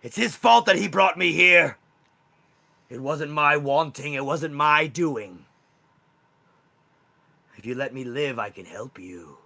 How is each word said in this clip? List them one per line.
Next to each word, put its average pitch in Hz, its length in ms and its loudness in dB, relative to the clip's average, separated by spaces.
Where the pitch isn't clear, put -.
It's 120 140 -14
his 214 180 -2
fault 233 320 4
that 190 100 4
he 202 120 -2
brought 185 280 2
me 175 160 0
here. 175 460 4
It 120 100 -14
wasn't 147 320 -6
my 151 240 2
wanting. 143 580 -2
It 139 100 -4
wasn't 147 300 -4
my 151 340 2
doing. 117 580 -6
If - 100 -20
you 123 100 -8
let 127 180 -8
me 131 100 -12
live, 123 340 -6
I 107 120 -8
can 98 140 -20
help 104 340 -16
you. 90 480 -20